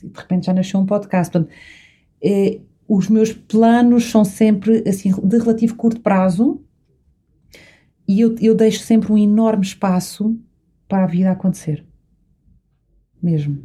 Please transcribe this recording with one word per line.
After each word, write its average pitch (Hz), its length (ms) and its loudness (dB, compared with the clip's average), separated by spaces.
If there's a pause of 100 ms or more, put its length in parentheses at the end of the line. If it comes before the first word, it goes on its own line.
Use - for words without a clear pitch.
e - 20 -16
de - 100 -20
repente 180 280 -4
já 185 80 0
nasceu 185 260 -2
um 190 60 0
podcast. 196 460 -2
Portanto, 165 200 -2 (680)
eh, 196 380 0 (280)
os 190 200 0
meus 220 240 2
planos 233 720 2
são 214 200 2
sempre, 214 640 0
assim, 196 240 -2 (100)
de 214 160 2
relativo 226 380 0
curto - 240 -2
prazo, 190 600 0 (1500)
e 202 120 0
eu, 226 200 2
eu 220 140 4
deixo 220 260 0
sempre 220 320 0
um 214 60 4
enorme 208 460 2
espaço 190 720 -4 (520)
para 190 160 0
a - 20 0
vida 180 240 0
acontecer. 180 540 -4 (1400)
Mesmo. 147 420 -4